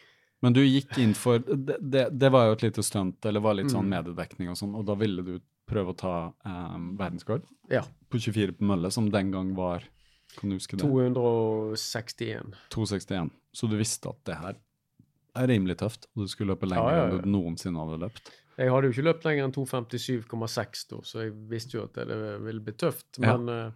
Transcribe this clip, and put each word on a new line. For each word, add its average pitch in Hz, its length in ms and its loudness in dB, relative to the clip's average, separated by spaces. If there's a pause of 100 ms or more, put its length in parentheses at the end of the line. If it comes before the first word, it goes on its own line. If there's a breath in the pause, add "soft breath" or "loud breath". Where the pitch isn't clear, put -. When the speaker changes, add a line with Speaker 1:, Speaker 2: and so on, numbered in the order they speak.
(420 soft breath)
Speaker 1:
Men 123 100 6
du 127 100 8
gikk 135 360 4
inn 110 160 6
for, 120 260 4
det, 139 400 -2
det, 135 240 2 (120)
det 135 140 6
var 127 160 8
jo 107 60 6
et 110 100 0
lite 110 240 0
stunt, 92 400 -2
eller 104 140 2
var 107 140 4
litt 127 180 0
sånn 95 180 0
Speaker 2:
Mm. 87 140 0
Speaker 1:
mededekning 87 460 -8
og 90 60 -6
sånn, 101 220 -6
og 107 80 -6
da 101 80 0
ville 98 280 0
du 90 180 -6 (260)
prøve 98 240 -2
å 87 60 -6
ta, 85 360 -4 (140)
ehm, 90 500 -8
verdensrekord 98 460 -4 (260)
Speaker 2:
Ja. 123 140 2 (260)
Speaker 1:
på 123 100 -2
tjuefire 104 360 0
på - 80 -4
mølle, 98 300 2
som 110 180 0
den 98 220 0
gang 95 240 -2
var, 90 260 -2 (540 soft breath)
kan 101 140 -4
du 95 60 -2
huske 98 200 -8
det? 95 40 -4
Speaker 2:
To 143 200 2
hundre 127 180 2
og 110 560 0
sekstién. 113 800 -8 (160)
Speaker 1:
To 110 120 -2
sekstién. 95 480 -2 (220)
Så - 160 -4
du 107 80 0
visste - 340 -2
at - 140 -16
det 87 120 -8
her 85 180 -10 (800)
er 127 140 2
rimelig 95 300 4
tøft, - 280 -4 (100)
og 110 60 -2
du 98 60 -2
skulle 98 260 -2
løpe 95 160 -2
lenger 113 200 2
Speaker 2:
Ja, 160 60 4
ja, 90 140 4
Speaker 1:
enn 92 60 0
Speaker 2:
ja. 90 60 -2
Speaker 1:
du 98 60 0
noensinne 87 480 0
hadde 80 300 -4
løpt. - 240 -14 (260 loud breath)
Speaker 2:
Jeg 131 140 2
hadde 131 160 4
jo 123 80 2
ikke 139 160 -2
løpt 165 140 -2
lenger 151 200 2
enn 131 80 -2
to 139 140 -2
femtisju 123 600 -4
komma 113 220 -4
seks - 380 -6
da, - 160 -14
så - 120 -16 (120)
jeg 107 60 -6 (160)
visste 117 260 -8
jo 110 80 -6
at 110 120 -12
det, 120 140 -6
det 110 340 -6
ville 110 180 -8
bli 107 140 -10
tøft, - 440 -6
Speaker 1:
Ja. 117 180 4
Speaker 2:
men, 120 120 -4
eh, 117 280 -6